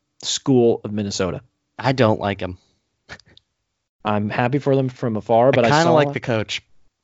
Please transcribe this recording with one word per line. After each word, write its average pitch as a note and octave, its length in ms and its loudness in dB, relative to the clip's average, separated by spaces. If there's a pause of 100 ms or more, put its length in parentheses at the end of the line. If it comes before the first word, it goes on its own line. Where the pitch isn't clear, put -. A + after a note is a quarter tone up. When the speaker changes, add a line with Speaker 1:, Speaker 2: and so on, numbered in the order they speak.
(240)
Speaker 1:
school A#2+ 600 2
of G#2+ 80 -10
Minnesota. G2+ 500 -4 (360)
Speaker 2:
I A#2 160 0
don't A#2 260 4
like G2 220 -4
'em. F2+ 160 -8 (1500)
Speaker 1:
I'm G#2+ 280 -2
happy B2 260 -2
for C3+ 180 0
them C3+ 140 0
from B2 260 -6
afar, A#2 360 2
but B2 120 2
Speaker 2:
I A#2 40 2
Speaker 1:
I A2+ 40 2
Speaker 2:
kinda D3+ 120 4
Speaker 1:
saw E3+ 100 4
Speaker 2:
like C#3+ 200 2
the C#3 60 -8
coach. A2+ 440 -4 (400)